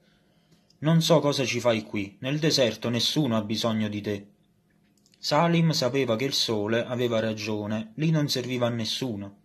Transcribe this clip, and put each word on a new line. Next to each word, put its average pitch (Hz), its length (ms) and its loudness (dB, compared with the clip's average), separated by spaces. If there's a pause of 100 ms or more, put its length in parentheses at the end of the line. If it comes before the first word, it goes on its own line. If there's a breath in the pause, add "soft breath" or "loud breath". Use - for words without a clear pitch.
(800 soft breath)
"Non 160 200 4
so 160 200 6
cosa 139 260 0
ci 117 140 -2
fai 117 220 2
qui, 101 380 -6
nel 139 180 -2
deserto 127 520 2
nessuno 120 480 0
ha 107 40 -2
bisogno 110 460 -2
di 104 140 -6
te." 104 240 -4 (1000)
Salim 165 460 4
sapeva 123 460 0
che 117 80 -2
il 139 80 -2
sole 113 520 0
aveva 117 360 -2
ragione, 110 720 -4
lì 156 160 0
non 151 160 2
serviva 127 400 -2
a 117 40 2
nessuno, 110 760 -6